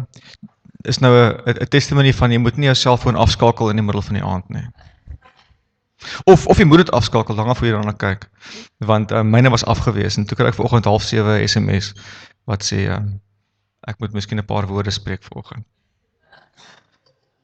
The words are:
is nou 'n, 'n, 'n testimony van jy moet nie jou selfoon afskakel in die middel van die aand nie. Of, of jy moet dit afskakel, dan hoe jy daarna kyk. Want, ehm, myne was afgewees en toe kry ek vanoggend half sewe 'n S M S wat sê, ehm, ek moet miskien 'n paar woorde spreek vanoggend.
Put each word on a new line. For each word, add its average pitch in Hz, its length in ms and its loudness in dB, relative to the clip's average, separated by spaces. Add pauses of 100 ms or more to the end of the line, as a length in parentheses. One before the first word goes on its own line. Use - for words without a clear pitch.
(880)
is - 100 -4
nou 127 140 4
'n, 120 320 6
'n, 120 160 -2
'n - 80 -4
testimony 139 440 2
van 120 200 0
jy 117 60 2
moet 117 180 0
nie 147 80 -2
jou 135 100 4
selfoon 123 420 0
afskakel 117 520 2
in 104 80 -2
die 107 80 0
middel 104 180 -2
van 104 120 -8
die 95 100 -4
aand 92 240 -8
nie. 117 200 -10 (1600)
Of, 190 220 6
of 185 120 4
jy 214 60 6
moet 151 120 8
dit 175 140 4
afskakel, 113 440 -2
dan 95 120 -2
hoe 123 200 -2
jy 113 60 0
daarna 104 200 -4
kyk. 101 380 -6 (480)
Want, 107 320 0
ehm, 110 200 0
myne 123 200 4
was 120 140 0
afgewees 101 520 -2
en 104 80 -2
toe 104 120 -8
kry 120 100 0
ek 117 80 0
vanoggend 120 300 2
half 104 180 2
sewe 107 360 0
'n 104 100 -2
S - 80 -2
M 101 120 0
S 101 260 -2 (500)
wat 104 200 -6
sê, 98 240 -2
ehm, 98 180 -4 (760)
ek - 180 -14
moet 107 140 -8
miskien 104 260 -6
'n 104 60 -4
paar 104 220 -4
woorde 98 240 -4
spreek 98 320 -8
vanoggend. - 440 -18 (1800)